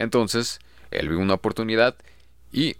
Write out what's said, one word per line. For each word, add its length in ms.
Entonces, 580
él 200
vio 100
una 160
oportunidad 600
y 280